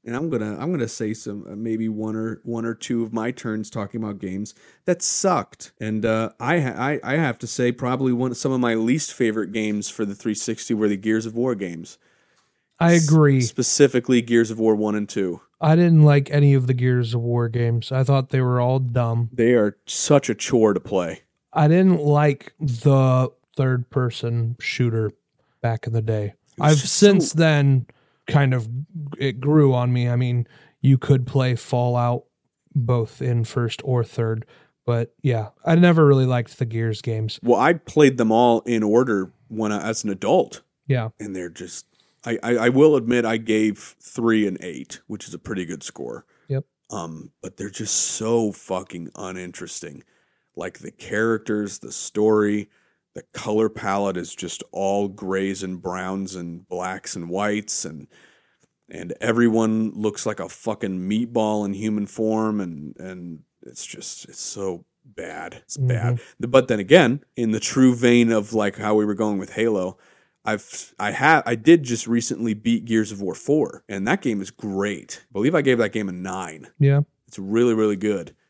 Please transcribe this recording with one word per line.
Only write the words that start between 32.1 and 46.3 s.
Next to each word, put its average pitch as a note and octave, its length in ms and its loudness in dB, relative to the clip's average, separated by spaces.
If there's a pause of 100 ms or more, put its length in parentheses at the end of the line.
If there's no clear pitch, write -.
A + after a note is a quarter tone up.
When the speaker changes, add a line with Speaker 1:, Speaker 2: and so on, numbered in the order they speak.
Speaker 2:
both A#2 460 -2
in A#2+ 240 0
first A2+ 400 -4
or B2 200 0
third, A2+ 420 -4 (400)
but A#2 360 -2
yeah, A2+ 260 0 (180)
I E3 80 4
never E3+ 320 6
really C3+ 180 6
liked B2 340 -2
the B2+ 60 -2
Gears A2+ 380 -4
games. A2 400 -4
Speaker 1:
Well, A#2 180 4
I D#3+ 140 6
played C#3+ 420 4
them A2+ 160 2
all A#2 280 6
in A2+ 220 0
order G#2+ 500 2 (160)
when G#2+ 220 -4
I, G#2 160 -4
as A2+ 180 -4
an G#2+ 40 -4
adult. G#2 540 0 (240)
Speaker 2:
Yeah. A#2+ 240 -2 (100)
Speaker 1:
And G2+ 160 -10
they're F2 140 -10
just, F2 340 -16 (400)
I, A#2 180 -4
I, A#2+ 140 0
I A#2 140 4
will C#3+ 260 6
admit A#2 300 2
I A2+ 100 0
gave G#2+ 640 0
three A2+ 460 0
an F#2 160 -4
eight, - 440 -14
which - 220 -14
is E2 60 -16
a E2 40 -14
pretty F#2+ 280 -8
good - 160 -12
score. - 420 -14 (240)